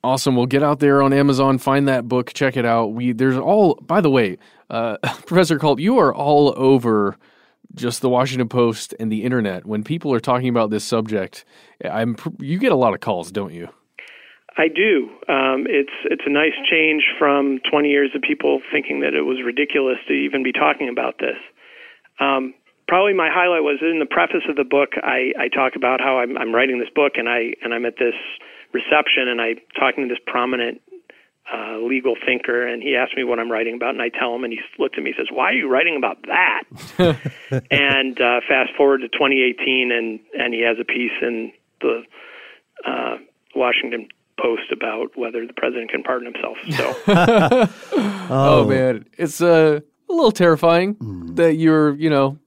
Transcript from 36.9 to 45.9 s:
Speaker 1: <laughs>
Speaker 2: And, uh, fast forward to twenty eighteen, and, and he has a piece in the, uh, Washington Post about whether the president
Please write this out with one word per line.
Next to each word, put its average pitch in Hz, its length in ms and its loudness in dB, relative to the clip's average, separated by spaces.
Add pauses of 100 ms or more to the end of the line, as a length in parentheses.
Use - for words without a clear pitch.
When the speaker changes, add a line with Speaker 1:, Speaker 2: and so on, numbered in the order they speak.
Speaker 1:
<laughs> 143 760 -2
Speaker 2:
And, 135 500 2
uh, 120 260 2
fast 131 300 2
forward 139 220 4
to 120 100 -8
twenty 135 320 0
eighteen, 127 500 0
and, 113 280 -4 (200)
and 120 140 -2
he 117 80 -4
has 117 180 0
a 117 60 -4
piece 123 260 -4 (100)
in 117 300 -4 (300)
the, 117 220 -2 (840)
uh, 123 300 -6 (380)
Washington 120 520 -2 (320)
Post 117 320 -2
about 113 440 -6
whether 117 300 -8
the 120 80 -18
president 123 380 -6